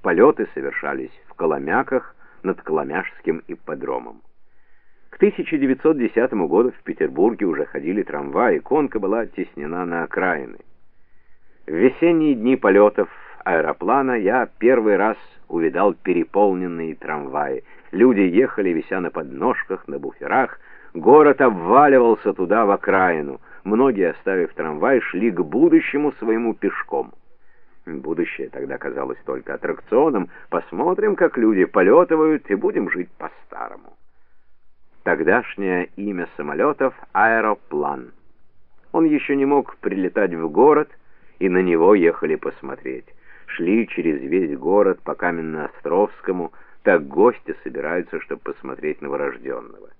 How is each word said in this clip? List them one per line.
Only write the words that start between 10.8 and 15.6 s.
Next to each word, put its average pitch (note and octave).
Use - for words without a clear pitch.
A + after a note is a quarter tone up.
В -
весенние D#3
дни B2
полетов G2+
аэроплана F#2
я A2+
первый A2
раз G#2
увидал E2+